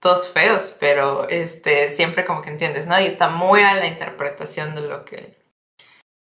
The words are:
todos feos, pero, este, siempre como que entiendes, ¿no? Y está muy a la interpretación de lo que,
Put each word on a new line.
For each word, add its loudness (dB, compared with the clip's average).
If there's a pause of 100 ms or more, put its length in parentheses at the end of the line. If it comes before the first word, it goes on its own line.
todos 2
feos, 2
pero, 2
este, 0
siempre -2
como -4
que -14
entiendes, -6
¿no? 4
Y 2
está 0
muy 4
a 6
la -2
interpretación -8
de -10
lo -10
que, -18 (840)